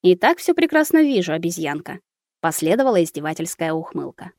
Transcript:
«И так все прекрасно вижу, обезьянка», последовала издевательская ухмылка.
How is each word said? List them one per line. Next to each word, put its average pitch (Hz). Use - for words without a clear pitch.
«И 180
так 311
все -
прекрасно 320
вижу, 196
обезьянка», 160
последовала 180
издевательская 160
ухмылка. 160